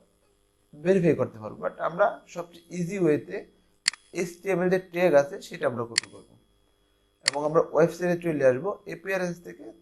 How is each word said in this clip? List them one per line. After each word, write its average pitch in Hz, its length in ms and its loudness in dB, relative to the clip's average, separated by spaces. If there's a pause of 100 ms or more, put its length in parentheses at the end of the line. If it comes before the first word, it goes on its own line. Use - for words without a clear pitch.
(840)
ভেরিফাই 170 360 6
করতে 113 220 -2
পারবো। 107 220 -10
But 180 120 -4 (120)
আমরা 180 180 2 (280)
সবচেয়ে - 300 -12 (140)
ইজি 180 260 -4
ওয়েতে 151 320 2 (840)
এইচটিএমএল 180 540 -2
যে 185 60 0 (120)
ট্যাগ 175 200 2 (100)
আছে 143 140 -6 (120)
সেটা 170 220 -10
আমরা 117 200 -6
কপি 113 240 -12
করব, - 160 -20 (1000)
এবং 139 200 -4
আমরা 160 140 2 (120)
ওয়েবসাইটে 170 500 2
চলে 151 280 -2
আসবো, 151 180 -4 (160)
অ্যাপিয়ারেন্স 175 500 -6 (100)
থেকে 175 180 -18 (180)